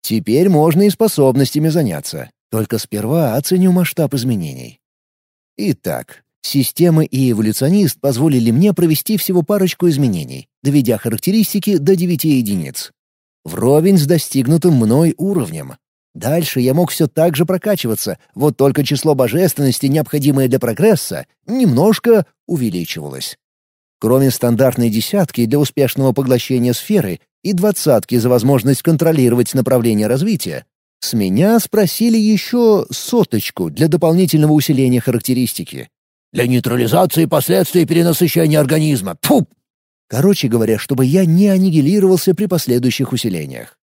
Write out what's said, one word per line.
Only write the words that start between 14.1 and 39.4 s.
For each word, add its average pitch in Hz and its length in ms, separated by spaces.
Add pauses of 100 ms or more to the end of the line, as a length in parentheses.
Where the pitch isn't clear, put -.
мной 127 420
уровнем. 87 560 (400)
Дальше 147 460
я 127 160
мог 170 160
все 160 160
так 165 280
же 156 120
прокачиваться, 160 720 (160)
вот 143 220
только 139 260
число 147 320
божественности, 135 720
необходимое 139 600
для 123 120
прогресса, 120 680 (220)
немножко 214 800 (180)
увеличивалось. 85 920 (600)
Кроме 131 300
стандартной 120 600
десятки 120 560
для 139 100
успешного 135 540
поглощения 123 640
сферы 120 480 (220)
и 196 100
двадцатки 160 640
за 117 120
возможность 123 520
контролировать 139 720
направление 117 540
развития, 131 580 (340)
с - 140
меня 117 460
спросили 220 580
еще 214 760
соточку - 800
для 156 180
дополнительного 160 640
усиления 131 480
характеристики. 113 920 (440)
"Для 123 140
нейтрализации 127 800
последствий 170 600
перенасыщения 165 760
организма. 143 640
Тьфу!" 254 260 (600)